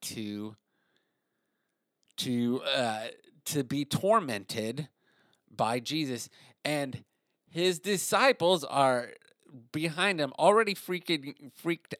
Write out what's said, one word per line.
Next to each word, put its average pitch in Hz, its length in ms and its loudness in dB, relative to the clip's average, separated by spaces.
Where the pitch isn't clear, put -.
to, 104 540 -8
to, 120 440 0
uh, 117 420 0
to 147 160 -2
be 139 220 -2
tormented 131 1040 -2
by 117 240 0
Jesus. 127 500 -4
And 143 400 -4
his 175 300 0
disciples 190 880 2
are 127 460 2
behind 165 480 0
him, 135 160 -2
already 202 380 6
freaking, 156 800 -6
freaked - 460 -6